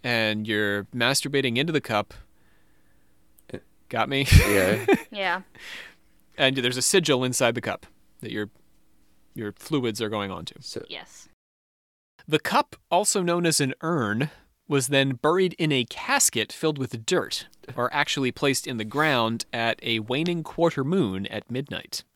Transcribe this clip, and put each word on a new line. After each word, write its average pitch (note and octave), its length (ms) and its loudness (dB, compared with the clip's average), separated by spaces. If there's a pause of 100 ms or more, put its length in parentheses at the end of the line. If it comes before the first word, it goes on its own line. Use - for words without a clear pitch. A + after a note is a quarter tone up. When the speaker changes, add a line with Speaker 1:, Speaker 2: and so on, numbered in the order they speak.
Speaker 1:
and A2 420 0
you're G#2 380 0 (100)
masturbating C3 640 0
into D#3+ 140 -2
the D3+ 100 0
cup. G#2 320 -2 (1400)
Speaker 2:
Uh, G#2 60 -12 (280)
Speaker 1:
Got A#2 220 -2
me? C#3 160 0 (240)
Speaker 2:
Yeah. G2+ 360 2 (120)
Speaker 3:
<laughs> - 140 -10
Yeah. F#3+ 300 -2 (960)
Speaker 1:
And C3+ 200 2
there's B2 200 0
a C3 40 -2
sigil D3 420 2
inside B2 320 2
the A#2 60 -4
cup - 240 -6 (360)
that A2 100 -10
your, G#2 180 -4 (840)
your G#2 200 -8
fluids A#2+ 480 -4
are A2 80 -2
going G2+ 220 -4
onto. F2 280 -12
Speaker 2:
So - 300 -12
Speaker 3:
Yes. - 400 -18 (960)
Speaker 1:
The D3 140 0
cup, - 380 -2 (120)
also G3 320 2
known F3 240 2
as D#3+ 140 2
an C3+ 220 0
urn, C3+ 480 0 (360)
was C#3 220 0
then C3+ 280 2
buried F3 440 2
in D#3 140 2
a B2+ 100 2
casket - 680 -2
filled D#3 240 -2
with A#2 280 -6
dirt, - 420 -2 (280)
or B2 180 -2
actually C#3+ 380 0
placed C3+ 340 0
in B2+ 120 -6
the A2 80 -4
ground A#2 680 2
at A#2 320 0
a A#2 160 0
waning D#3 420 -2
quarter E3 440 0
moon A2+ 420 0
at - 240 -10
midnight. - 540 -8 (100)